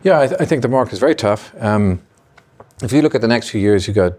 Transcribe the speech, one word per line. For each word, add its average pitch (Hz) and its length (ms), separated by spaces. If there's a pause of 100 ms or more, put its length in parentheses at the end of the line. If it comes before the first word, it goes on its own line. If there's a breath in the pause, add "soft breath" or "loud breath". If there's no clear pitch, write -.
Yeah, 180 200
I, 135 40
th-, - 140
I 160 40
think 143 180
the 131 60
market 123 260
is 95 40
very 143 160
tough. 104 460
Um, 104 420 (800)
if 110 100
you 143 100
look 147 120
at - 60
the 113 80
next 117 220
few 107 100
years, 101 260
you've 101 180
got 90 140